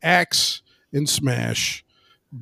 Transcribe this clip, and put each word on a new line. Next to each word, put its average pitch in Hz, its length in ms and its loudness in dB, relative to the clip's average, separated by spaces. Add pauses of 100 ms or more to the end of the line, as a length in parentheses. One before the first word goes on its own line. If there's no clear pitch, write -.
Axe - 580 2 (320)
and 143 160 0
Smash. 120 720 -2 (580)